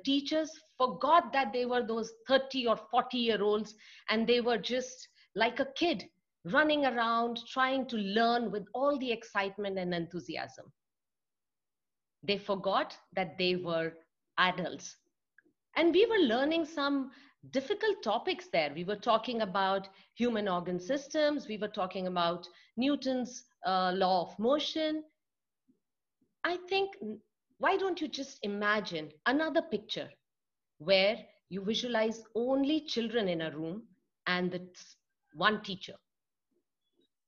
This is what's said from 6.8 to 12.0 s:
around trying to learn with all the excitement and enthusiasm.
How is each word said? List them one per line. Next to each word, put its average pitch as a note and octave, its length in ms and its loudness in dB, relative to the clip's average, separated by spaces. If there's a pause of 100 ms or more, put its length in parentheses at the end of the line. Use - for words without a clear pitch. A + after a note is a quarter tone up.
around A#3 560 0 (100)
trying C4 380 0
to A#3 80 -4
learn A3+ 540 2
with G3+ 240 -6
all C#4+ 240 2
the B3+ 120 -4
excitement G3+ 680 -4
and F3+ 160 -2
enthusiasm. E3 760 -8 (1500)